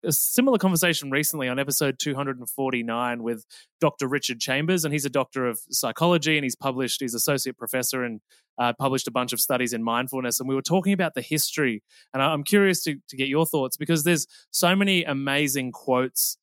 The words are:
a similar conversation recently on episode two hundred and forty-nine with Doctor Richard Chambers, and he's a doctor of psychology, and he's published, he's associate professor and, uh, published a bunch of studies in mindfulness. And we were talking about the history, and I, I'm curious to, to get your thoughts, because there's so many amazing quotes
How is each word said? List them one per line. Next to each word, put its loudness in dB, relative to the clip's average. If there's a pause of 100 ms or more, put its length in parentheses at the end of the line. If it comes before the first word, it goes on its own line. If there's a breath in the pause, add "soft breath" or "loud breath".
a 2
similar 2
conversation 2
recently 0
on -2
episode 0
two -2
hundred -4
and -14
forty-nine -2
with -6 (360 loud breath)
Doctor 0
Richard -2
Chambers, 0
and -2
he's -2
a -2
doctor -2
of -4 (120)
psychology, 2
and -2
he's -2
published, -2
he's -4
associate -2
professor -4
and, -6 (380 soft breath)
uh, 2
published 0
a -4
bunch -2
of -2
studies 0
in -2
mindfulness. -2
And -6
we 0
were 0
talking 2
about 0
the -4
history, 0 (320 soft breath)
and 0
I, 4
I'm 0
curious 4
to, -4 (120)
to -12
get 0
your 2
thoughts, 0
because 0
there's 2 (240 loud breath)
so 4
many 2
amazing 0
quotes 0